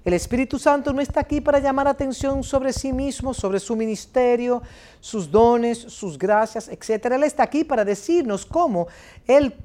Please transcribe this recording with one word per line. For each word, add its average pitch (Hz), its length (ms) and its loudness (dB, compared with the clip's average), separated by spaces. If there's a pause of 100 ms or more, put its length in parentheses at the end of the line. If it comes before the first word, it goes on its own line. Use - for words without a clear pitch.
El 180 100 0
Espíritu 254 440 -2
Santo 285 340 2
no 269 100 -2
está - 180 -2
aquí 294 220 -2
para 285 180 4
llamar 277 280 0
atención 269 560 -2
sobre 262 300 -2
sí 269 200 -4
mismo, 262 400 -4
sobre - 260 -2
su 233 160 -4
ministerio, 240 840 0 (400)
sus 185 280 -8
dones, 233 480 4
sus 180 400 -12
gracias, 214 520 0
etcétera. 220 480 -2
Él 285 60 2
está 269 200 2
aquí 302 200 0
para 226 220 0
decirnos 208 600 -2
cómo 226 420 0 (400)
Él 269 260 6 (120)